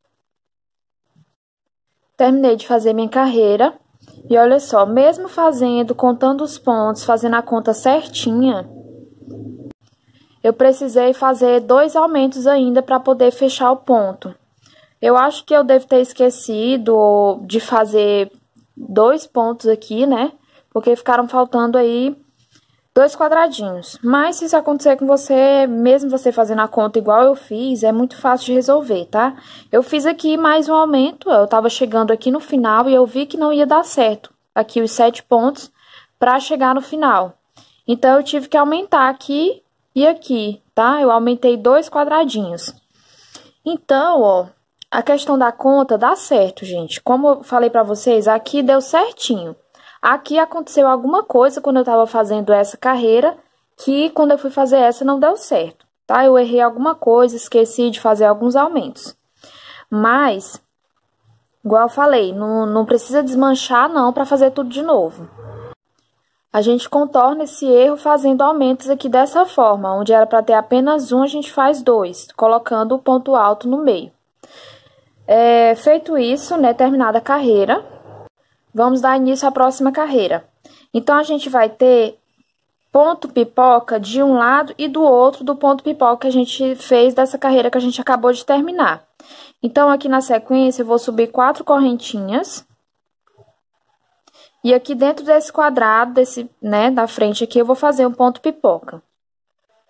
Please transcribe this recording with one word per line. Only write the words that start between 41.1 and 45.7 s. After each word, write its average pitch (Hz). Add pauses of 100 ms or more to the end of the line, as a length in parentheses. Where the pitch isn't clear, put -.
aumentei 240
dois 254
quadradinhos. 277 (880)
Então, 311
ó, 185 (440)
a 233
questão 285
da 240
conta 269